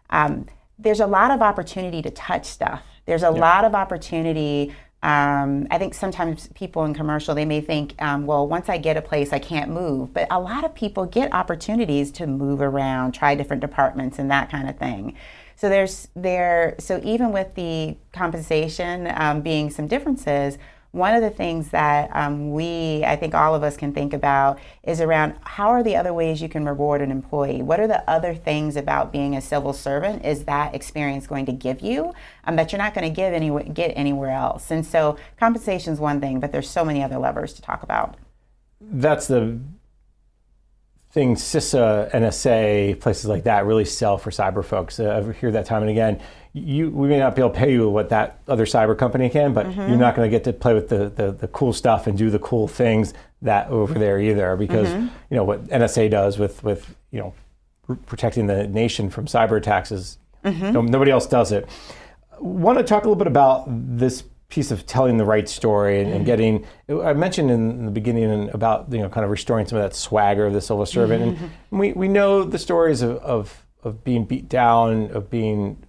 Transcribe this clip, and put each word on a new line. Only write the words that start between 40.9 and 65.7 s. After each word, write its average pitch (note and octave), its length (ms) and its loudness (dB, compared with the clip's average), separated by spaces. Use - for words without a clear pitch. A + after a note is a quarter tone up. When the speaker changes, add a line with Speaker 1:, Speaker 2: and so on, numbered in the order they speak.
Speaker 2:
thing B2+ 240 4
cisa, A2+ 800 2
N A2+ 100 4
S G#2+ 220 0
A, G#2 540 4
places G#2+ 260 -2
like G#2 180 0
that G#2 220 4
really A2 180 4
sell G2+ 320 0
for G2 140 -8
cyber F#2+ 340 -2
folks. F#2+ 340 -4
Uh, G#2 300 0
I A2 40 -6
hear A#2 180 -2
that G#2+ 160 -2
time A2 160 0
and G#2+ 80 0
again. A2 300 2
You, D3+ 360 -2
we C#3 180 0
may D3 100 6
not C3 160 4
be C3 60 2
able B2 120 4
to - 60 -4
pay C3+ 140 4
you A2+ 160 4
what G#2 220 2
that A2 380 0
other A2+ 180 2
cyber A2 300 4
company B2 340 2
can, C#3+ 240 4
but - 120 2
Speaker 1:
Mm-hmm. G#2 220 -4
Speaker 2:
you're A#2+ 100 4
not B2 160 6
gonna A#2 140 4
get A2 160 2
to B2 80 0
play A#2 220 2
with G#2 140 2
the, G2+ 200 0
the, G2+ 240 -2
the - 160 -8
cool B2 240 0
stuff A2 340 2
and G2+ 100 0
do A2 140 2
the G#2 80 2
cool A2 300 0
things A2 460 2
that G2+ 260 2
over A2 260 0
there G2+ 260 2
either, G2+ 360 2
because, G2 320 2
Speaker 1:
Mm-hmm. G#3+ 180 -2
Speaker 2:
you B2 60 -2
know, G#2 80 2
what G#2 160 0
N A#2 120 2
S A#2 160 0
A A2 100 4
does G2+ 300 2
with, G#2 240 -2
with, G2+ 320 -6
you A2+ 100 -8
know, F#2+ 140 -12
pr-, B2+ 80 -4
protecting A#2 520 -2
the G2+ 220 0
nation G#2+ 420 -2
from E2+ 160 -8
cyber A2 300 2
attacks G2+ 360 0
is F#2+ 260 -10
Speaker 1:
Mm-hmm. F#3 280 -2
Speaker 2:
no-, A#2+ 100 2
nobody C3+ 280 4
else B2 160 4
does A#2 260 4
it. G2 160 -2
Wanna G3 440 2
talk G#3 220 2
a - 20 -4
little G#3 100 4
bit F3+ 120 0
about C3 400 6
this B2 560 -2
piece - 200 -2
of G2 140 -4
telling B2+ 320 2
the A2 80 4
right G#2+ 240 2
story G2+ 540 2